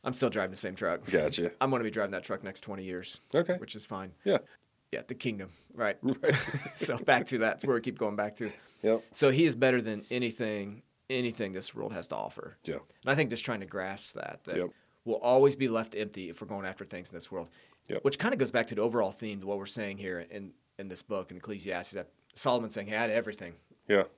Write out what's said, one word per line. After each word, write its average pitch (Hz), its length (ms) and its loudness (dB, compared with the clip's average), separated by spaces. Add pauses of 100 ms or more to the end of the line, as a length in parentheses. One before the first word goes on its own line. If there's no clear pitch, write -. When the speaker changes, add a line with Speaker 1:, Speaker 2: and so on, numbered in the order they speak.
Speaker 1:
I'm 135 100 -2
still 131 160 2
driving 95 200 0
the 95 60 -8
same 95 180 -4
truck. 87 360 0
Speaker 2:
Gotcha. 85 500 4
Speaker 1:
I'm 135 100 4
gonna 123 140 2
be 107 60 0
driving 104 220 -2
that 92 120 -4
truck 95 180 -4
next 95 200 -8
twenty 98 220 -8
years. 92 360 -8 (140)
Speaker 2:
Okay. 170 200 2
Speaker 1:
Which - 220 -8
is 104 100 -10
fine. 95 260 -8 (120)
Speaker 2:
Yeah. 101 140 4 (520)
Speaker 1:
Yeah, - 160 -6
the 127 80 -8
kingdom, 101 360 -6 (240)
right? 107 240 0
Speaker 2:
<laughs> - 40 -12
Right. 143 320 2 (220)
Speaker 1:
<laughs> - 180 -8
So 135 240 0
back 123 280 6
to 127 120 0
that. 110 140 4
That's - 120 -6
where 131 100 4
we 117 60 4
keep 123 180 -4
going 104 180 0
back 104 200 0
to. 110 140 -4 (320)
Speaker 2:
Yep. 110 200 6 (100)
Speaker 1:
So 143 180 6
he 147 160 6
is 131 80 4
better 127 260 6
than 107 300 -4
anything, 113 720 -2 (260)
anything 117 440 -2
this 92 220 -8
world - 180 -4
has 87 160 -8
to - 80 -4
offer. - 480 -8
Speaker 2:
Yeah. 76 100 -4
Speaker 1:
And - 360 -6
I 139 40 6
think 139 160 2
just 113 140 -4
trying 110 160 -2
to 95 60 -10
grasp 98 500 -6
that, - 280 -8
that - 120 -4
Speaker 2:
Yep. 90 120 0 (360)
Speaker 1:
we'll 113 160 0
always 131 360 8
be 131 120 2
left 113 280 0
empty 104 340 -6
if 85 120 -12
we're 101 60 -12
going 98 180 -4
after 95 180 -8
things 90 260 -12
in 87 60 -14
this - 140 -12
world. 170 180 -6 (400)
Speaker 2:
Yep. - 160 -4
Speaker 1:
Which 139 140 2
kinda 240 180 0
goes 131 140 2
back 117 180 2
to 117 60 -8
the 104 80 -2
overall 113 300 2
theme 104 280 -8
to 95 60 -10
what 101 120 -2
we're 98 80 -6
saying 101 320 -6
here 92 220 -6 (100)
in, 98 220 -12 (260)
in 98 100 -10
this 90 140 -10
book, 95 280 -6
in 90 60 -12
Ecclesiastes, 90 580 -6
that 92 140 -8 (260)
Solomon's 120 400 0
saying, 101 140 -6
"Hey, 107 80 -2
I 110 40 2
had 113 100 2
everything." 104 440 -2 (340)
Speaker 2:
Yeah. 101 160 6 (140)